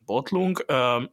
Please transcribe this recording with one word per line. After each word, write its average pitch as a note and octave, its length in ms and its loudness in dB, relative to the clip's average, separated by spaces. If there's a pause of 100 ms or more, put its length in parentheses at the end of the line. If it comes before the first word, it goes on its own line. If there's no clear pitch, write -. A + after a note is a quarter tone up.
botlunk, F3+ 640 0
ö, B2 360 2 (100)